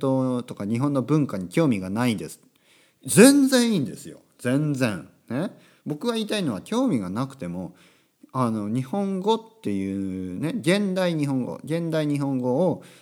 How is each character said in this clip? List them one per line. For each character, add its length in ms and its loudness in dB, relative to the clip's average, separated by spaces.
統 400 0
と 120 -14
か 120 -6
日 120 0
本 140 0
の 100 2
文 240 2
化 120 -6
に 100 -6
興 200 2
味 120 2
が 100 -6
な 160 0
い 100 2
で 120 -8
す。」 120 -18
全 420 8
然 260 4
い 20 2
い 40 2
ん 40 0
で 120 -6
す 120 -18
よ。 140 -18
全 340 0
然。 380 -2
ね。 220 -4
僕 220 -6
が 80 0
言 80 -2
い 40 -4
た 120 -2
い 40 -2
の 120 -2
は、 80 -6
興 260 0
味 120 0
が 100 -4
な 160 -4
く 100 -16
て 120 -8
も、 280 -8
あ 180 0
の、 200 -4
日 120 0
本 380 -4
語 140 2
っ 260 -8
て 100 -6
い 680 -4
う 40 -8
ね、 160 -4
現 380 0
代 200 0
日 120 0
本 180 -2
語、 180 -8
現 300 -4
代 160 0
日 100 0
本 200 -2
語 160 0
を、 160 0